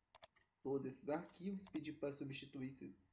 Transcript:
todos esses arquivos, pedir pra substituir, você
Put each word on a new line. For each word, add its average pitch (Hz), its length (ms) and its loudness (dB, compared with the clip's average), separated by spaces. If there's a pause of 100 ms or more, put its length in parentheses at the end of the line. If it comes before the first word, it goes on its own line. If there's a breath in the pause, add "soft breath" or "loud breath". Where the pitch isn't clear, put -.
(600)
todos 135 260 4
esses - 220 -4
arquivos, 175 580 2
pedir 151 260 -2
pra 143 180 0
substituir, 135 580 -4
você - 240 -8 (200)